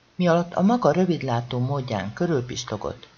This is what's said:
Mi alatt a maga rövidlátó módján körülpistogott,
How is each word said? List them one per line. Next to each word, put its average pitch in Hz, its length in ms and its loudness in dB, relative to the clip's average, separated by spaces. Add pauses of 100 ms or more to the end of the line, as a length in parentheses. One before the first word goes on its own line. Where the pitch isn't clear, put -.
(140)
Mi 180 140 0
alatt 175 260 2
a - 80 2
maga 220 300 4
rövidlátó 135 640 0
módján 123 540 -2
körülpistogott, 123 1040 -4